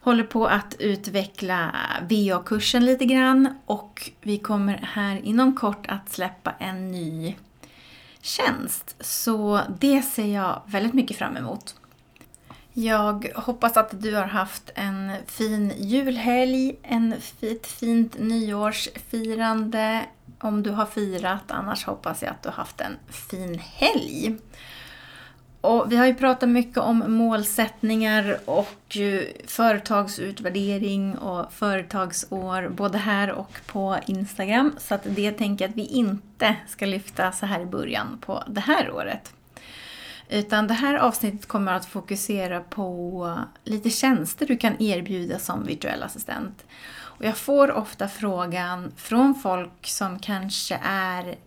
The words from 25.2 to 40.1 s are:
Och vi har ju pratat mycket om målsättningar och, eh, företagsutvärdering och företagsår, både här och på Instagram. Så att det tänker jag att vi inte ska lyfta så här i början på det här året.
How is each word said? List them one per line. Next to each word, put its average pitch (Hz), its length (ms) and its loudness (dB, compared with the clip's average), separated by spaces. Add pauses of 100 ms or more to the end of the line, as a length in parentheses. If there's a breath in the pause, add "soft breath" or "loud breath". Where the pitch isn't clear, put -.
Och 220 300 4
vi 240 60 4
har 254 80 8
ju 262 80 6
pratat 254 360 4
mycket 240 280 4
om 226 300 4
målsättningar 220 1400 2
och, 202 520 -2
eh, 196 260 0 (240)
företagsutvärdering 202 1700 0
och 180 360 -6
företagsår, 185 1160 -2
både 202 280 -2
här 202 340 2
och - 340 -8
på 196 400 -2
Instagram. 202 720 0
Så - 180 -2
att 202 80 -6
det 202 280 0
tänker 202 340 0
jag 190 40 -4
att 220 80 -6
vi 220 80 -4
inte 214 720 2 (120)
ska - 180 -6
lyfta 190 460 -2
så 202 140 -4
här 190 160 -2
i 180 40 -6
början - 560 -4
på - 260 -6
det 202 140 -4
här 302 300 2
året. - 420 -6 (1000 loud breath)